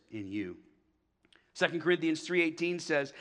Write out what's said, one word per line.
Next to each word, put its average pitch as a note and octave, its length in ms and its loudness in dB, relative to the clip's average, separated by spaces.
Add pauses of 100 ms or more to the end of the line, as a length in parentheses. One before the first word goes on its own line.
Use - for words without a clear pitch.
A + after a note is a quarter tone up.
(100)
in G#2 180 -8
you." F#2+ 300 -6 (960)
Second E3 260 2
Corinthians D#3+ 400 2
three F3 220 2
eighteen E3+ 360 -2
says, D3 420 -2